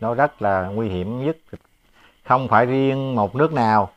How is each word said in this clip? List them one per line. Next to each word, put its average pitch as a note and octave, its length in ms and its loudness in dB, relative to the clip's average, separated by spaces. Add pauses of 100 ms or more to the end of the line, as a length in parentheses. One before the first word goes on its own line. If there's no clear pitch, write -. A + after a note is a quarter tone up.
nó A#2 140 -4
rất C#3 280 -2
là G2 200 0
nguy G#2 260 -4
hiểm G2+ 360 -6
nhất. D#3+ 120 -4 (880)
Không B2+ 240 0
phải A#2 180 4
riêng C3+ 480 0
một G#2+ 220 0
nước D#3 160 2
nào A2 440 2